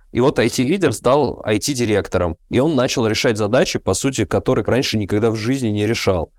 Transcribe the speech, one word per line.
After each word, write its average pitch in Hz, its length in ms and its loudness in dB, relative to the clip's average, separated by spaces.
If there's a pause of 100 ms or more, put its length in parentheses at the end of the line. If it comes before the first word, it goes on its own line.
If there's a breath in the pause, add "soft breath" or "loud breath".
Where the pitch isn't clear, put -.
(140)
И 113 60 -2
вот 131 200 2
I 120 100 2
T-лидер 147 440 0
стал 127 520 0
I 107 140 0
T-директором. 98 760 -2 (120)
И - 80 0
он 151 180 2
начал 123 300 0
решать 110 320 0
задачи, 110 400 0
по - 160 -2
сути, 131 320 -2
которые 113 400 0
раньше 120 320 0
никогда 104 320 0
в 110 60 0
жизни 120 320 -2
не 104 180 0
решал. 101 540 0